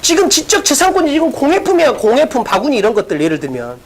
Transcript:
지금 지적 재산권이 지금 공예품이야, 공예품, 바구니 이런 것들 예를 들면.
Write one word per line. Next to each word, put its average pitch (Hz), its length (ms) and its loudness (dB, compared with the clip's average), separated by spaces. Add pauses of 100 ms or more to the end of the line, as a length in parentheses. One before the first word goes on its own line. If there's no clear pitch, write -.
지금 339 260 2
지적 403 360 0
재산권이 339 460 2
지금 311 220 0
공예품이야, 339 640 0
공예품, 240 500 0
바구니 233 320 -2
이런 214 160 2
것들 190 280 -2
예를 156 200 0
들면. 123 460 -8